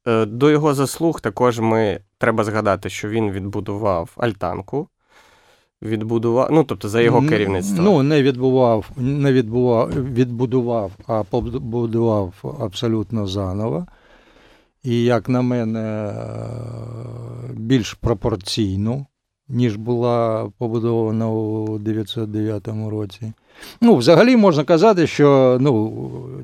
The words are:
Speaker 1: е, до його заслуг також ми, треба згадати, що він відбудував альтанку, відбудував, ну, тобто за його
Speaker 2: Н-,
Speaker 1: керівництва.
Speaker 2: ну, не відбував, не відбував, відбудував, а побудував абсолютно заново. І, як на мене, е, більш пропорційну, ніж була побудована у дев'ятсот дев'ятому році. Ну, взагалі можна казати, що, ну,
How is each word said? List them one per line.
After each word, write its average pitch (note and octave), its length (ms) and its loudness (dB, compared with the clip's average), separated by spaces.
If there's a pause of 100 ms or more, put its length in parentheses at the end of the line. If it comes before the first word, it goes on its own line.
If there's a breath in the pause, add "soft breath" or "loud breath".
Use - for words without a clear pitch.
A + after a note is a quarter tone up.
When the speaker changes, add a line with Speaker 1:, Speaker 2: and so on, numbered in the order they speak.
Speaker 1:
е, A2+ 180 2
до A#2+ 240 2
його D3+ 240 2
заслуг D3+ 480 -2
також A#2+ 380 0
ми, A2+ 400 0 (180)
треба A2+ 260 0
згадати, G2+ 460 -2
що G#2+ 200 -10
він G#2+ 220 -2
відбудував G2 880 -4
альтанку, F#2+ 680 -6 (920 soft breath)
відбудував, A2+ 680 0
ну, D3+ 120 4
тобто G#2+ 260 -8
за A2+ 120 2
його A#2 160 4
Speaker 2:
Н-, C#3 120 2
Speaker 1:
керівництва. G2+ 540 0
Speaker 2:
ну, F3+ 200 4
не C#3+ 200 4
відбував, B2+ 720 2
не C#3 360 0
відбував, B2 560 2 (240)
відбудував, A#2+ 800 0 (160)
а A2 160 -2
побудував A2+ 1080 -2 (280)
абсолютно A2 680 -4
заново. G#2 580 -4 (1000 soft breath)
І, A#2+ 200 0
як A#2+ 260 2
на B2 120 2
мене, A#2 380 -2
е, A#2 1700 -10
більш A2+ 400 0
пропорційну, G#2+ 1120 -2 (440)
ніж A#2+ 260 0
була A#2 840 -2
побудована A2+ 720 -2
у A2 480 -4
дев'ятсот G#2+ 540 -4
дев'ятому G#2+ 580 -4
році. G#2+ 440 -8 (480 loud breath)
Ну, A#3 140 8
взагалі E3+ 420 6
можна F3 260 4
казати, F3 440 4
що, C3+ 540 6
ну, A#2 500 0 (320)